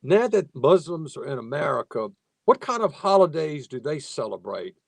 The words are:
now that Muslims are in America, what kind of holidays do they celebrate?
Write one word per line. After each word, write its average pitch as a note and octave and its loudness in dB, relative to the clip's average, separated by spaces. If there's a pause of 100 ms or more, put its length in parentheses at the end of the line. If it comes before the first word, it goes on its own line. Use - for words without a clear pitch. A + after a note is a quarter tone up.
now G3+ 4
that G#3 0
Muslims D#3+ 2
are - -10
in C#3 -8
America, A#2+ -4 (360)
what - 4
kind - -6
of F3+ 0
holidays D#3+ 2
do B2+ -10
they C#3+ -6
celebrate? F#2+ -8 (120)